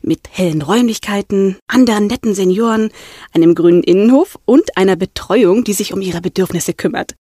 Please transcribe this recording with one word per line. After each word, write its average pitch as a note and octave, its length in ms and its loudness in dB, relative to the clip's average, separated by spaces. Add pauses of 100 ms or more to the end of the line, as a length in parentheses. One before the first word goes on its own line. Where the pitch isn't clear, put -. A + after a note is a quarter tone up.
Mit - 280 -6
hellen D#3+ 320 -2
Räumlichkeiten, G3+ 960 -2 (100)
anderen A3+ 400 2
netten A3 280 -4
Senioren, A3 560 -2 (400)
einem E3 240 4
grünen F3 260 4
Innenhof A#3 640 2
und B3+ 320 2
einer F#3+ 200 2
Betreuung, G3 680 0
die G#3 100 -4
sich G3+ 200 -6
um F#3+ 80 -6
Ihre F3 200 -6
Bedürfnisse F3 520 -4
kümmert. - 500 -6